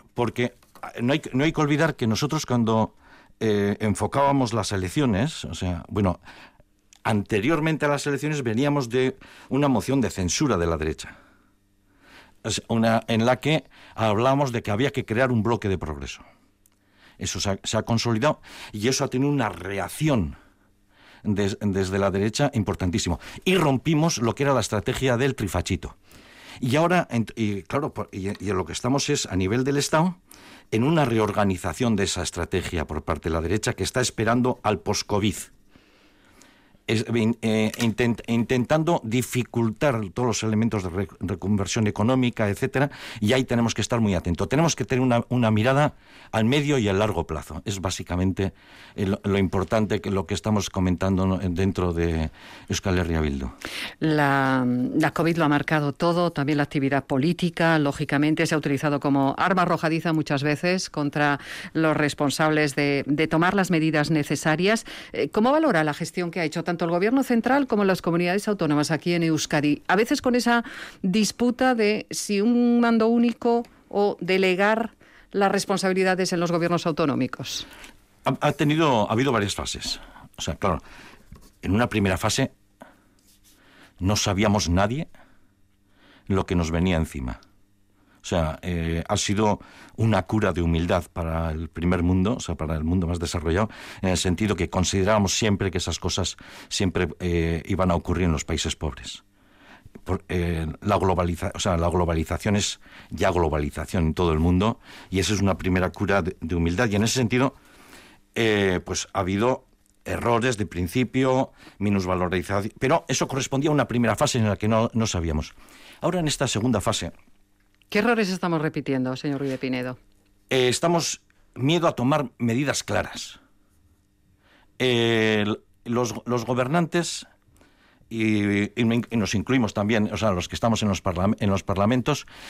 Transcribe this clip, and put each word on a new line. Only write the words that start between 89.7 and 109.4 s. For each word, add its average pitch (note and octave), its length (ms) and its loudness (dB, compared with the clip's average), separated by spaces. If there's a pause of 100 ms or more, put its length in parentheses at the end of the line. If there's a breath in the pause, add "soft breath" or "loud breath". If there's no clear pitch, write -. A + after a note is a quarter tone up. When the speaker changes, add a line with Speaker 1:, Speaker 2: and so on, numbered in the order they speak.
Speaker 1:
una G#2+ 280 2
cura G#2 280 0
de F2 100 0
humildad E2+ 500 0
para E2 400 -4
el D#2+ 180 -8
primer F2 340 0
mundo, F#2 320 2
o - 60 -8
sea, E2+ 140 -6
para D#2 200 -4
el D#2 80 -4
mundo E2+ 240 0
más F2 100 -2
desarrollado, E2 520 -2 (320 loud breath)
en F#2+ 80 0
el F2+ 80 2
sentido F#2+ 400 0
que E2+ 120 -2
considerábamos G2 680 0
siempre G2+ 340 0
que F#2 60 -4
esas - 220 -6
cosas F#2 360 -4 (320 loud breath)
siempre, F2+ 400 -2 (140)
eh, E2+ 440 0
iban F#2 260 0
a E2+ 40 2
ocurrir F#2 300 -2
en E2 80 2
los C#2+ 100 -4
países D#2 320 -4
pobres. - 480 -10 (800 loud breath)
Por, F#2 240 -6
eh, E2+ 400 -2 (140)
la G2+ 160 0
globaliza-, F2+ 580 0
o - 40 -10
sea, F#2 180 0
la E2+ 120 2
globalización E2+ 680 0
es - 240 -4 (280 loud breath)
ya F#2+ 220 0
globalización D#2 760 0
en D#2 60 0
todo E2+ 200 2
el D#2 60 0
mundo, F2+ 420 2 (280 loud breath)
y F#2 100 -2
esa G2 140 0
es F#2+ 80 0
una F#2+ 160 2
primera F2+ 340 0
cura G2 300 0
de, E2 200 -4
de E2 140 -4
humildad. F2 340 0
Y G2+ 80 0
en G#2 60 2
ese A2+ 120 0
sentido, B2 400 0 (800 loud breath)
eh, G2+ 500 2
pues - 280 -6
ha G2 80 0
habido G2+ 440 0 (380)